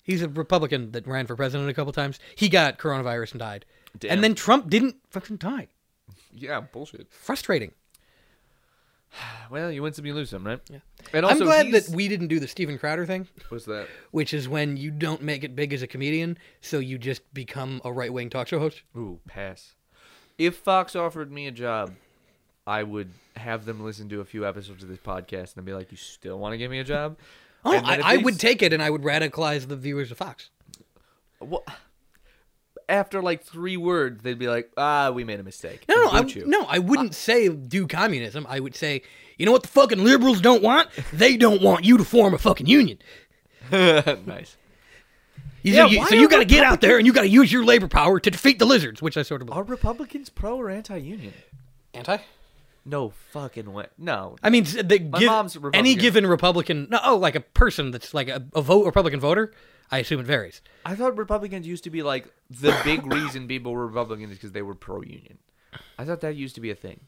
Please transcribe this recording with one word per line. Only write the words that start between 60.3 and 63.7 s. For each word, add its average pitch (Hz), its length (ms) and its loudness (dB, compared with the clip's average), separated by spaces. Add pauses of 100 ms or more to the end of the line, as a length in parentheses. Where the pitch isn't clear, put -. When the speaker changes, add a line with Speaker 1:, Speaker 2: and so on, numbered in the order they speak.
Speaker 2:
I 175 80 -8
thought 233 240 -4
Republicans 202 480 -6
used 170 200 -12
to 170 40 -12
be, 160 140 -8
like, 135 240 -4 (240)
the 135 320 2
big 147 240 -2
Speaker 1:
<coughs> 135 40 -4
Speaker 2:
reason 135 360 -6
people 123 240 -8